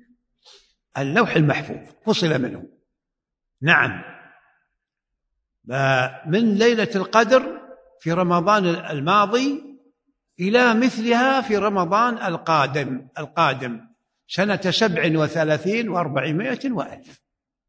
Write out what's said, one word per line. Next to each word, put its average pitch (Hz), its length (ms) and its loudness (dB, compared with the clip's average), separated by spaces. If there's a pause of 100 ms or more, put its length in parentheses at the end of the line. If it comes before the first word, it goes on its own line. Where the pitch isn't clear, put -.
(960)
اللوح 139 380 0
المحفوظ، - 580 -2 (120)
فصل 165 360 0
منه، 98 280 -8 (920)
نعم، 135 420 0 (2250)
من 202 300 2
ليلة 220 400 2
القدر 240 640 2 (380)
في 160 120 -4
رمضان 180 540 2
الماضي 196 1080 0 (640)
إلى 226 340 4
مثلها 240 680 2
في 208 160 -2
رمضان 202 600 0
القادم، 143 920 -2 (100)
القادم 135 720 -2 (400)
سنة 185 440 -2
سبع 165 480 0
وثلاثين 156 680 0
وأربعمائة 175 840 -4
وألف. - 500 -10 (480)